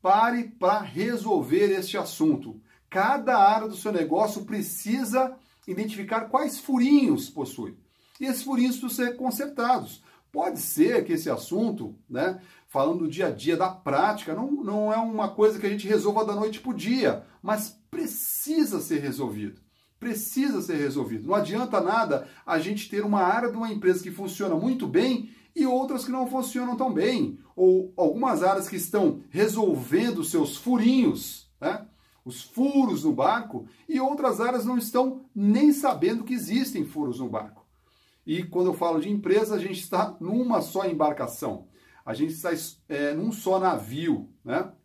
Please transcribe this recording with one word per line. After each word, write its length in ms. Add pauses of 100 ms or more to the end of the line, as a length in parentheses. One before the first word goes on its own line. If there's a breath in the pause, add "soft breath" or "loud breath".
pare 420
pra 380
resolver 880
este 260
assunto. 640 (280 soft breath)
Cada 480
área 320
do 80
seu 160
negócio 500
precisa 920 (280 soft breath)
identificar 600
quais 340
furinhos 680
possui. 480 (420 soft breath)
E 60
esses 180
furinhos 340
precisam 280
ser 100
consertados. 880 (340 soft breath)
Pode 220
ser 440
que 100
esse 180
assunto, 640 (120)
né, 320 (280 loud breath)
falando 320
do 80
dia 180
a 60
dia, 260
da 140
prática, 640
não, 160
não 420
é 40
uma 320
coisa 280
que 80
a 40
gente 180
resolva 360
da 120
noite 240
pro 160
dia, 480 (180 loud breath)
mas 480
precisa 920
ser 200
resolvido. 600 (400)
Precisa 640
ser 140
resolvido. 520
Não 60
adianta 480
nada 460 (180 loud breath)
a 140
gente 280
ter 160
uma 200
área 260
de 80
uma 160
empresa 300
que 80
funciona 420
muito 320
bem 460 (240 loud breath)
e 100
outras 400
que 60
não 160
funcionam 500
tão 160
bem. 460 (160 loud breath)
Ou 420
algumas 460
áreas 260
que 60
estão 560
resolvendo 920
seus 320
furinhos, 1040
né? 240 (400 soft breath)
Os 200
furos 640
no 60
barco, 540 (240 loud breath)
e 100
outras 400
áreas 260
não 120
estão 560
nem 400
sabendo 500
que 120
existem 500
furos 320
no 100
barco. 380 (640)
E 140
quando 240
eu 60
falo 260
de 100
empresa, 460
a 20
gente 220
está 400
numa 420
só 240
embarcação. 840 (360 soft breath)
A 80
gente 200
está, 160 (400)
é, 240
num 180
só 260
navio, 720 (140)
né? 260 (160)